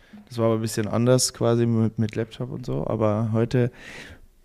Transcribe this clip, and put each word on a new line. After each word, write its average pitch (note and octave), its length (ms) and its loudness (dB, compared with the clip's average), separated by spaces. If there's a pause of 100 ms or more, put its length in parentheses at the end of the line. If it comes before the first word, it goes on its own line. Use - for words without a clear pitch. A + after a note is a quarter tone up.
(280)
das A#2 120 -8
war A2+ 80 2
aber A2+ 80 4
ein A2 60 -2
bisschen A2 260 -4
anders A#2+ 480 2
quasi A#2 320 2
mit, A2+ 320 2
mit G#2+ 160 -2
Laptop A#2 360 -6
und B2+ 140 -10
so, C3 220 -4
aber A2 440 0
heute A#2 400 2 (720)